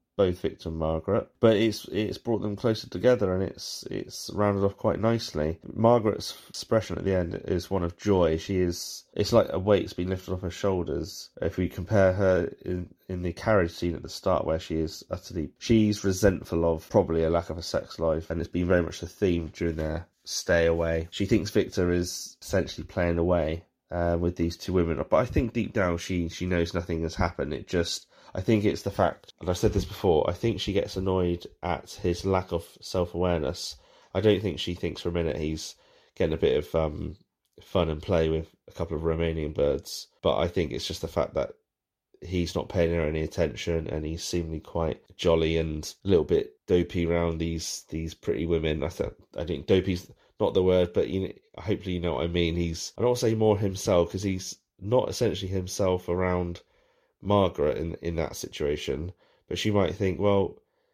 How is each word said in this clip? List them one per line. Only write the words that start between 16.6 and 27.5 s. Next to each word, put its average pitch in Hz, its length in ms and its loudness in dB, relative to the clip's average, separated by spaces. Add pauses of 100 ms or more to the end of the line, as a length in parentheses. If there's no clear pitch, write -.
of 80 180 -4
probably 82 340 4
a 82 80 2
lack 85 180 0
of 80 80 -6
a 85 60 -10
sex - 340 -6
life, 82 320 0
and 85 100 -4
it's 80 80 -4
been 87 200 -2
very 87 160 4
much 82 160 -6
the 85 80 -8
theme 85 440 0
during 85 260 -2
their 80 280 -4 (200)
stay 85 420 2
away. 82 420 0
She - 160 -2
thinks 98 240 2
Victor 90 420 0
is - 480 -2
essentially - 460 -4
playing 87 320 0
away, 85 460 0 (260)
uh, 85 300 0
with 87 160 0
these 85 220 -2
two - 160 -6
women, 82 360 2
but 80 80 6
I 127 80 4
think 120 280 -2
deep 117 200 -2
down 87 240 0
she, 85 320 -2
she 90 160 -6
knows 87 300 0
nothing 85 260 -2
has 82 140 -4
happened. 78 380 -2